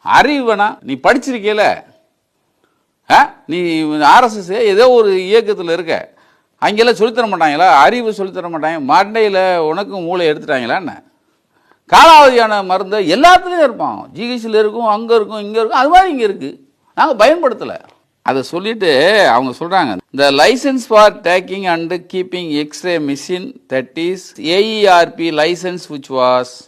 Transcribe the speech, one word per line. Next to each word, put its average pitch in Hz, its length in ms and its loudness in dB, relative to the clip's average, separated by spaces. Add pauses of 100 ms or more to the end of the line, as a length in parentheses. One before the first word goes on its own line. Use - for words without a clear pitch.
(180)
அறிவு 269 300 2
வேணா, 208 200 0 (120)
நீ 135 140 -8 (120)
படிச்சிருக்கேல, 214 580 0 (1500)
ஆ? 165 100 2 (260)
நீ 170 140 -6 (540)
ஆர் 240 160 4
எஸ் 214 120 -12
எஸ் 175 100 -10 (200)
ஏதோ 220 180 4
ஒரு 220 220 4 (180)
இயக்கத்துல 196 480 0
இருக்க, 160 160 -6 (680)
அங்கெல்லாம் 214 340 2
சொல்லித்தர 233 320 -2
மாட்டாங்களா? 160 380 0 (160)
அறிவு 226 340 0
சொல்லித்தர 185 340 -10
மாட்டாங்க. 156 280 -6 (100)
மண்டையில 202 480 0 (320)
உனக்கும் 185 380 -8
மூளை 180 220 -2
எடுத்துட்டாங்களா 139 520 -4
என்ன? 139 100 -12 (1000)
காலாவதியான 247 720 6
மருந்து 190 340 -4 (160)
எல்லாத்துலயும் 349 520 4
இருப்பான், 151 300 -4 (160)
ஜி 190 180 -12
ஹெச்ல 226 320 -2
இருக்கும், 214 300 -2
அங்க 226 260 -4
இருக்கும், 208 280 -6
இங்க 214 140 -6
இருக்கும், 233 200 -2
அது 285 120 0
மாதிரி 370 200 4
இங்க 247 160 -4
இருக்கு, 147 220 -8 (480)
நாங்க 277 240 0
பயன்படுத்தல. 233 520 0 (560)
அதை 131 120 -2 (100)
சொல்லிட்டு 190 400 -2 (420)
அவங்க 127 260 0
சொல்றாங்க, 165 360 -2 (240)
"The 143 80 4 (140)
license 254 500 0
for 214 140 6 (220)
taking 185 360 -4 (100)
and 165 180 -6 (200)
keeping 180 340 -8 (220)
X-ray 175 280 -6 (140)
machine, 180 360 -8 (260)
that 131 180 -6 (160)
is 185 140 -6 (320)
ஏ 185 60 2 (120)
இ 208 260 0
ஆர் 165 240 2
பி 165 100 -2 (120)
license 175 420 -4 (100)
which 135 160 -16 (100)
was 127 280 0 (200)